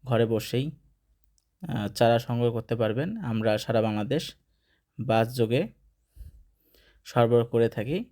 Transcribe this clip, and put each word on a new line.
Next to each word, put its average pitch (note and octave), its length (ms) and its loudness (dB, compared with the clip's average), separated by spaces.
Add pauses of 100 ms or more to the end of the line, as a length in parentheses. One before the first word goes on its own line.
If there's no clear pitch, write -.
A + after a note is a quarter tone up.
ঘরে A#2 200 2
বসেই, A#2 460 -2 (960)
আহ, A2+ 200 -4
চারা A#2 320 4
সংগ্রহ A#2+ 320 -2
করতে A#2 240 -4
পারবেন। A#2+ 420 -2
আমরা A2 400 0
সারা A2 240 0
বাংলাদেশ A2 540 -2 (640)
বাস A2+ 360 0
যোগে B2 320 0 (1400)
সরবরাহ A#2 400 4
করে A#2 240 2
থাকি। C#3+ 420 -4